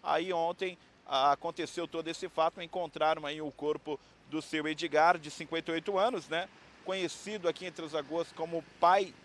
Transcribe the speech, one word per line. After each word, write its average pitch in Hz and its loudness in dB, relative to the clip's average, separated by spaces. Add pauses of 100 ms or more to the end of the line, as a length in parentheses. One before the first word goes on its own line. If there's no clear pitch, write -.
aí 165 0
ontem 175 -4 (280)
aconteceu 147 0
todo 165 -6
esse 165 -8
fato, 165 0
encontraram 160 -2
aí 151 -6
o 151 -6
corpo 151 -2 (320)
do 156 -2
seu 156 -2
Edgar, 156 4
de 151 -12
cinquenta 165 -6
e 165 0
oito 185 0
anos, 208 0
né? 170 -2 (360)
Conhecido 190 -4
aqui 185 -4
em 175 -8
Três 160 -10
Lagoas 156 -4
como 165 -6 (140)
Pai 185 6 (120)